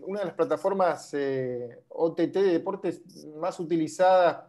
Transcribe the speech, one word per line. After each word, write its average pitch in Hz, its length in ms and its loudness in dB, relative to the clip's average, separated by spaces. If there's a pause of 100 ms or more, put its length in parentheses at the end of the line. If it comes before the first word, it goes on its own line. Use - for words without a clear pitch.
una 202 140 -6
de 190 60 -4
las 165 80 -8
plataformas, 165 800 0
eh, 127 760 -4
O 165 260 -2
T 165 140 2
T 185 120 0
de 196 120 4
deportes 175 500 -4 (340)
más 170 240 -6
utilizadas 170 880 4